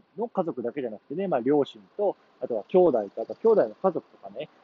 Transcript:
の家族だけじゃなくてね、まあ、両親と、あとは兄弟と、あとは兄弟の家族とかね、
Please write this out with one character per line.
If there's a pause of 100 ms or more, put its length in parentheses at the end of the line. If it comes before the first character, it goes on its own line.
(180)
の
家
族
だ
け
じ
ゃ
な
く
て
ね、
ま
あ、
両
親 (160)
と、 (260)
あ
と
は
兄
弟
と、
あ
と
は
兄
弟
の
家
族
と
か
ね、 (140)